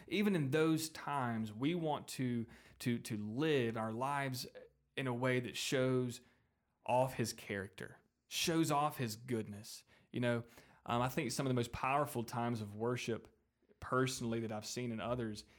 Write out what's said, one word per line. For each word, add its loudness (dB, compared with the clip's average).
Even 4
in 2
those 4
times, -2
we 0
want 0
to, 0
to, 2
to -6
live 2
our -2
lives -2
in 0
a 2
way 2
that -4
shows 2
off 2
his 0
character, -8
shows 2
off 2
his -2
goodness. -6
You -4
know, 2
um, 2
I 2
think -2
some 0
of 2
the 2
most 0
powerful 0
times -2
of -8
worship -2
personally 0
that -4
I've -6
seen -4
in -4
others -2